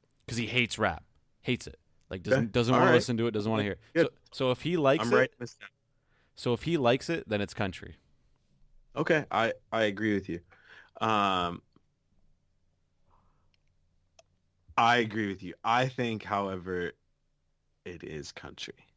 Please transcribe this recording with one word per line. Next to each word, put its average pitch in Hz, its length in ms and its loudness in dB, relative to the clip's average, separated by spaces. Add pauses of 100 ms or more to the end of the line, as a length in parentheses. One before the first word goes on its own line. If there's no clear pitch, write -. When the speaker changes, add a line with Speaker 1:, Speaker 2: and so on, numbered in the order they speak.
(280)
Speaker 1:
'Cause 110 100 -6
he 117 80 -2
hates 117 320 -2
rap. 90 260 0 (380)
Hates - 240 -4
it. - 140 -18 (320)
Like, 95 120 -8
doesn't, 127 220 2
Speaker 2:
Okay. 104 60 -6
Speaker 1:
doesn't 120 220 2
Speaker 2:
All 123 60 4
Speaker 1:
wanna - 120 6
Speaker 2:
right. - 60 6
Speaker 1:
listen 120 200 0
to 117 100 0
it, 117 40 -2
doesn't 107 200 -2
wanna 110 120 0
hear 101 100 -4
it. - 60 -16 (140)
Speaker 2:
Good. 165 140 4
Speaker 1:
So, - 40 -6 (220)
so 127 180 0
if 123 100 -4
he 170 160 -2
likes 135 280 4
Speaker 2:
I'm 120 80 0
Speaker 1:
it, - 20 6
Speaker 2:
writing 123 240 2
this 120 160 -12
down. - 140 -20 (680)
Speaker 1:
so 123 180 -2
if 113 100 -4
he 165 140 0
likes 127 320 2
it, 165 200 -4
then 104 120 0
it's 98 120 -6
country. - 440 -6 (1000)
Speaker 2:
Okay, 156 340 2
I, 110 240 0 (180)
I 113 120 0
agree 107 320 0
with 95 140 -4
you. 85 100 -6 (600)
Um, 95 640 0 (3250)
I 120 220 6
agree 110 300 0
with 95 160 -6
you. 87 100 -10 (100)
I 120 240 4
think, 117 360 -4
however, 92 680 -4 (920)
it 87 180 -14
is 73 280 -12
country. - 420 -14 (240)